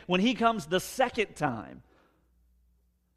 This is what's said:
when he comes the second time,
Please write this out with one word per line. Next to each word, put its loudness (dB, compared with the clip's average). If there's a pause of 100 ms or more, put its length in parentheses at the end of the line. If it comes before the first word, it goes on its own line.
when 2
he 4
comes 2
the 0
second -2
time, -6 (1300)